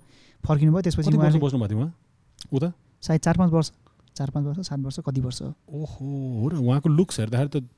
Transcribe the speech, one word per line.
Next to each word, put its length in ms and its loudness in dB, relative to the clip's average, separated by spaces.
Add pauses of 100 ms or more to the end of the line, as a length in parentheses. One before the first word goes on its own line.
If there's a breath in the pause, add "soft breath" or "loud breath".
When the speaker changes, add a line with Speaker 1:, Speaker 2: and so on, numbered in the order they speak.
(460 soft breath)
Speaker 1:
फर्किनु 260 4
भयो। 80 2
त्यसपछि 280 0
Speaker 2:
कति 80 4
वर्ष 100 6
Speaker 1:
उहाँले 200 4
Speaker 2:
बस्नुभएको 280 0
थियो 40 0
उहाँ 160 -2 (580)
उता? 200 -2 (300)
Speaker 1:
सायद 180 0
चार 160 2
पाँच 160 4
वर्ष, 180 2 (460)
चार 140 -6
पाँच 160 -4
वर्ष, 220 -6
सात 100 -6
वर्ष, 280 -6
कति 140 -2
वर्ष 220 -6
हो। 120 -10 (180)
Speaker 2:
ओहो, 680 -6
हो 80 0
र। 60 -2
उहाँको 340 2
लुक्स 320 2
हेर्दाखेरि 400 -2
त 160 -14